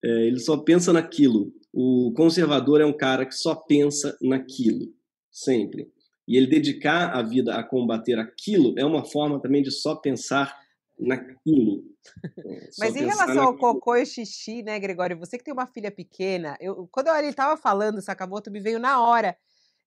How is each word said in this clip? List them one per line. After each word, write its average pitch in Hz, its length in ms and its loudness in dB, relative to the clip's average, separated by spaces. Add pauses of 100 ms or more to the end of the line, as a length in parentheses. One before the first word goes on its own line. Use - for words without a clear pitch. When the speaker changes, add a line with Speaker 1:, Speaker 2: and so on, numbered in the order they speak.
Speaker 1:
é, 113 220 2
ele 123 120 0
só 151 180 0
pensa 170 360 4
naquilo. 135 600 4 (200)
O 123 440 2
conservador 151 640 4
é 151 60 6
um 147 100 0
cara 131 280 0
que 131 100 -12
só 160 200 -2
pensa 147 640 2
naquilo, 131 720 -2 (380)
sempre. - 600 -4 (380)
E 120 80 2
ele 131 100 6
dedicar 147 720 0
a 123 60 -2
vida 113 320 -2
a 117 80 -4
combater 117 560 -2
aquilo 127 600 0
é 135 60 0
uma 151 200 0
forma 147 360 -4
também 139 220 2
de 135 80 -2
só 151 240 -4
pensar 135 600 -4 (440)
naquilo. 127 840 0 (420)
É, - 440 -16
só - 140 -6
Speaker 2:
Mas 226 120 0
em 277 40 -4
Speaker 1:
pensar - 100 0 (140)
Speaker 2:
relação 269 200 2
ao 254 80 4
Speaker 1:
naquilo. 254 220 0
Speaker 2:
cocô 240 220 0
e 247 100 4
xixi, 226 560 -12
né, 214 160 -8
Gregório? 180 400 -4
Você 175 200 -14
que 247 60 -16
tem 294 100 -12
uma 254 120 -6
filha 208 240 -12
pequena, 185 680 -8
eu, 180 320 -10
quando 277 160 -2
ele 302 240 0
tava 285 240 0
falando, 208 460 -2
Sakamoto, 196 480 -10
me 202 100 -12
veio 220 180 -4
na 262 220 0
hora. 233 360 2 (500)